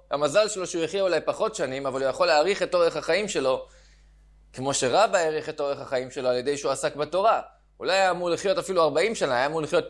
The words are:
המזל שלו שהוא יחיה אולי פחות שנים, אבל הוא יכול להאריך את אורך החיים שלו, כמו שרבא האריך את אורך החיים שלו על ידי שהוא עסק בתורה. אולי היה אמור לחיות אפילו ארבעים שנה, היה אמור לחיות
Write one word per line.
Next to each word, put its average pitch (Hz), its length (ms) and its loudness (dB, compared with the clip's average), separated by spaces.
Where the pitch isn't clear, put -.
המזל 147 360 2
שלו 185 200 -6
שהוא 165 160 -4
יחיה 196 200 -2
אולי 170 180 2
פחות 214 340 -2
שנים, 139 300 -4
אבל 135 180 -2
הוא 135 60 2
יכול 175 180 0
להאריך 170 360 2
את 175 120 -2
אורך 170 200 4
החיים 175 320 0
שלו, 131 400 -2
כמו 135 200 -4
שרבא 185 440 2
האריך 156 320 0
את 151 100 -12
אורך 143 200 -2
החיים 127 320 -4
שלו 127 180 -2
על 123 80 2
ידי 135 200 -2
שהוא 139 140 -2
עסק 139 240 -4
בתורה. 170 460 0
אולי 123 140 -2
היה 190 180 4
אמור 175 180 -2
לחיות 175 280 0
אפילו 175 260 2
ארבעים 160 320 2
שנה, 139 200 0
היה 123 100 2
אמור 156 160 -2
לחיות 156 280 0